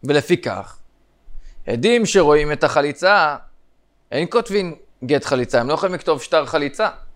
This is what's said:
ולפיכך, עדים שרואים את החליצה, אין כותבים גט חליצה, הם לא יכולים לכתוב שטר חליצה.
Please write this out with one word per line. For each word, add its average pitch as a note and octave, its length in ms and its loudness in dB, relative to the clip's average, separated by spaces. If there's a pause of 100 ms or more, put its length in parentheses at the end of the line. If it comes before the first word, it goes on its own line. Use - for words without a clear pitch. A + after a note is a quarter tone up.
ולפיכך, C3+ 760 -2 (880)
עדים G#3 380 2
שרואים D3+ 460 4
את D3 120 -2
החליצה, D#3 720 2 (760)
אין D#3+ 180 -2
כותבים F#3+ 460 -2 (280)
גט C3+ 220 0
חליצה, B2+ 340 0
הם A#2+ 80 -2
לא D3 60 0
יכולים F3+ 220 -2
לכתוב D#3 260 -2
שטר D#3 240 0
חליצה. D3 440 -2 (260)